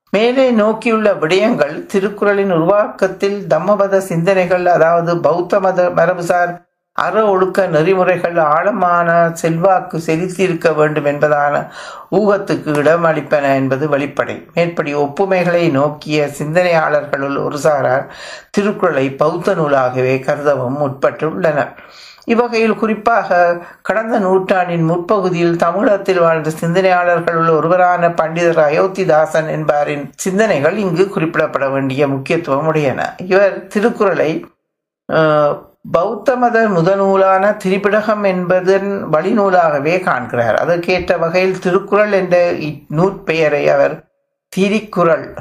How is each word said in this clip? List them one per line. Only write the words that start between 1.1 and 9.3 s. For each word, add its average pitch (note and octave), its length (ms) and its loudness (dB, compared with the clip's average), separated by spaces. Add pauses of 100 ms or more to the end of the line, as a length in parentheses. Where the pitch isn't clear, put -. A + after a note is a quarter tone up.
விடயங்கள் D#3+ 720 -2
திருக்குறளின் G3+ 680 0
உருவாக்கத்தில் G3+ 960 0
தம்மபத G3 500 0
சிந்தனைகள், F3+ 680 0
அதாவது E3+ 540 2
பௌத்த F3 400 0
மத F3+ 300 0
மரபுசார் F3 640 0 (420)
அற G3 300 0
ஒழுக்க F#3 420 2
நெறிமுறைகள் E3+ 720 0
ஆழமான E3+ 960 2